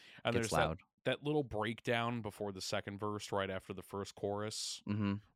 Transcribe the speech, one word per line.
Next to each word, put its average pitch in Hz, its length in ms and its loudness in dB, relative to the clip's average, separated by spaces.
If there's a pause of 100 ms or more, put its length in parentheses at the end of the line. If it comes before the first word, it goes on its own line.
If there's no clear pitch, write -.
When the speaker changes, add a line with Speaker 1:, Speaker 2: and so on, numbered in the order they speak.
(240)
Speaker 1:
and 120 120 4
Speaker 2:
gets - 20 4
Speaker 1:
there's 107 180 2
that, 78 160 6
Speaker 2:
loud. - 120 -6 (220)
Speaker 1:
that 127 180 0
little 147 200 2
breakdown 117 760 0
before 104 300 -4
the 95 100 -6
second 101 380 -2
verse, 104 320 -2
right 98 180 2
after 95 240 -4
the 90 100 -8
first 98 320 -6
chorus, 104 720 -2
Speaker 2:
Mm-hmm. 104 260 4 (220)